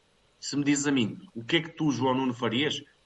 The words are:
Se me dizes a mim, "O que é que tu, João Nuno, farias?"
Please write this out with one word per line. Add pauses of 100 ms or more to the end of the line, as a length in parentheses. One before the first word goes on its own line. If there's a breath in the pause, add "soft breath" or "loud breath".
(400)
Se
me
dizes
a
mim, (160)
"O
que
é
que
tu,
João
Nuno,
farias?" (240 soft breath)